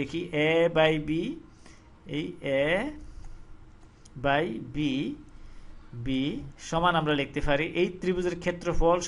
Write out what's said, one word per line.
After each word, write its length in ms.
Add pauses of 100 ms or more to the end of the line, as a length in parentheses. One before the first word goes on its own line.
লিখি 200 (260)
a 20 (280)
by 180 (140)
b, 20 (1040)
এই 100 (340)
a 40 (1600)
by 220 (280)
b, 20 (1300)
b 40 (600)
সমান 320
আমরা 200
লিখতে 280
পারি 160 (160)
এই 80 (120)
ত্রিভুজের 420
ক্ষেত্রফল 540 (120)